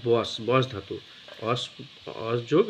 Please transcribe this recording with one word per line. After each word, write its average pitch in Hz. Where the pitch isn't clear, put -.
বস, 117
বস 127
ধাতু, 98
অস, 123
অস 113
যোগ 175